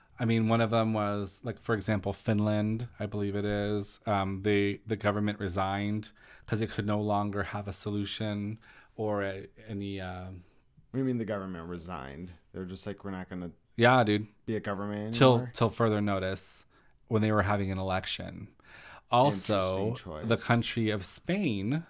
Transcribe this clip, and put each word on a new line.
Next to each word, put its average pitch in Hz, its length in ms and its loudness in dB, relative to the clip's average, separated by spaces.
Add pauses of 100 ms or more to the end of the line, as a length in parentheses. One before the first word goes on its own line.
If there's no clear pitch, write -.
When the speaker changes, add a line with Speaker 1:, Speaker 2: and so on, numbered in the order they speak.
(200)
Speaker 1:
I 123 60 -2
mean, 113 220 4
one 117 140 4
of 110 100 2
them 110 220 4
was, 104 500 -2
like, 113 160 -6
for - 160 0
example, 101 380 0
Finland, 107 720 0 (120)
I 104 80 -4
believe 101 280 -2
it 104 100 0
is. 104 600 -2
Um, 98 380 0
they, 101 440 4
the 107 80 0
government 104 440 0
resigned 101 720 -2 (360)
'cause 110 140 0
it 110 100 -2
could 101 160 -4
no 107 140 2
longer 104 420 0
have 101 240 -8
a 95 60 -6
solution 104 840 -4 (380)
or 104 280 0
a, 98 240 -6 (200)
any, 101 320 -4
uh 92 260 -8
Speaker 2:
What 92 80 -10 (600)
do 127 60 -2
you 135 60 0
mean 127 120 0
the 113 80 -4
government 95 420 -6
resigned? 85 640 -10 (220)
They're 92 120 -8
just 92 200 -10
like, 98 180 -10
"We're 98 80 -8
not 92 180 -8
gonna 90 220 -8 (260)
Speaker 1:
Yeah, 123 260 8
dude. 107 240 2 (180)
Speaker 2:
be 110 100 -2
a 104 40 -2
government 104 560 -6
Speaker 1:
Till, 127 200 8
Speaker 2:
anymore?" 120 200 0
Speaker 1:
till 117 140 2
further 110 320 2
notice, 95 640 -2 (420)
when 110 140 2
they 110 100 4
were 107 120 6
having 101 280 0
an 95 60 -2
election. 92 720 -4 (600)
Also, 107 500 4 (280)
Speaker 2:
Interesting 120 80 -2
choice. 82 320 -8
Speaker 1:
the 117 100 4
country 117 540 2
of 101 120 -2
Spain, 147 880 -2